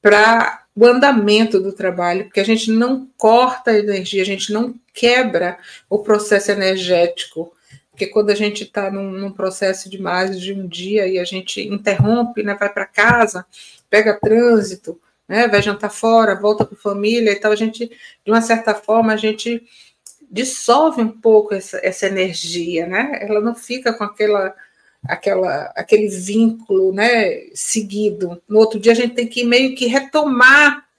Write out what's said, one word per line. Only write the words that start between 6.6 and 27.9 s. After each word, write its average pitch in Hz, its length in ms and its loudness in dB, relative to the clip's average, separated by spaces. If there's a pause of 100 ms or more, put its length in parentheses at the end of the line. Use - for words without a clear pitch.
porque 190 140 -8
quando 208 240 0
a 202 40 2
gente 208 300 -4
tá 196 240 -6
num, 196 220 -8
num 196 200 -10
processo 190 560 -6
de 190 140 -14
mais 185 380 -4
de 185 120 -10
um 190 160 -8
dia 185 400 -2
e 185 120 -2
a 175 40 -4
gente 185 380 -10
interrompe, 208 800 -2
né, 202 180 -4
vai 202 140 -2
pra 196 140 -6
casa, 220 580 2 (420)
pega 208 320 2
trânsito, 214 800 2 (280)
né, 226 200 0
vai 202 140 2
jantar 202 300 -4
fora, 226 480 2
volta 208 260 0
com - 80 -20
a - 40 -20
família, 208 540 0
então 208 200 0
a 214 40 2
gente, 220 320 -6
de - 440 -10
uma 226 100 4
certa 226 320 -2
forma, 220 400 0
a 214 40 -2
gente 220 460 -6 (680)
dissolve 262 720 0
um 220 80 0
pouco 214 440 4
essa, - 300 -8
essa 190 240 -4
energia, 175 800 -4
né? 233 340 -4
Ela 208 180 -2
não 233 140 -2
fica 247 400 -6
com 220 100 -6
aquela, 208 520 -2 (520)
aquela, 185 680 -4
aquele 214 320 2
vínculo, 190 840 0
né, 214 640 0
seguido. 196 960 -6